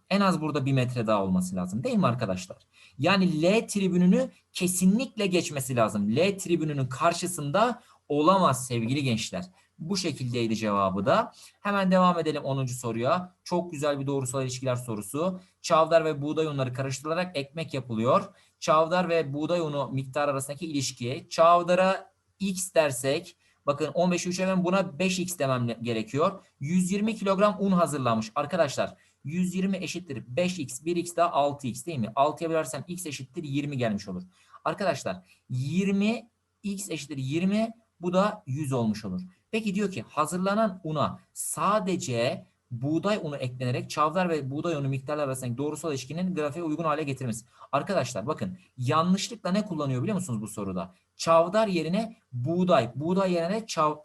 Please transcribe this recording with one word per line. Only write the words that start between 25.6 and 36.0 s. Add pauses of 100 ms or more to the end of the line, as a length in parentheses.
gerekiyor. (160)
Yüz
yirmi
kilogram
un
hazırlanmış.
Arkadaşlar (300)
yüz
yirmi
eşittir
beş
X,
bir
X
daha
altı
X
değil
mi?
Altıya
bölersem
X
eşittir
yirmi
gelmiş
olur. (420)
Arkadaşlar (280)
yirmi, (340)